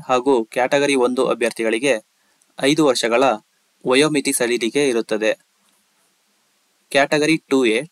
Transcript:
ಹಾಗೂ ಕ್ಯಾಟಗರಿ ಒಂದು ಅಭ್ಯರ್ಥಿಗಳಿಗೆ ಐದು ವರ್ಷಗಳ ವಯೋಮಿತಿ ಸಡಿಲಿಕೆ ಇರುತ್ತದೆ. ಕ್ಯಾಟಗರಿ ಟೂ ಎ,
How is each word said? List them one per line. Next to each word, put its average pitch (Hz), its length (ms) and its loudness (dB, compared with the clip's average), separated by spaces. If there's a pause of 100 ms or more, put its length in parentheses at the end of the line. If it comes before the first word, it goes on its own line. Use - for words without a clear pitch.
ಹಾಗೂ 127 360 0
ಕ್ಯಾಟಗರಿ 139 500 0
ಒಂದು 127 320 0
ಅಭ್ಯರ್ಥಿಗಳಿಗೆ 117 720 -2 (600)
ಐದು 151 260 2
ವರ್ಷಗಳ 120 380 2 (600)
ವಯೋಮಿತಿ 139 460 2
ಸಡಿಲಿಕೆ 120 560 -2
ಇರುತ್ತದೆ. 110 500 -2 (1500)
ಕ್ಯಾಟಗರಿ 151 580 0
ಟೂ 135 160 2
ಎ, 113 280 0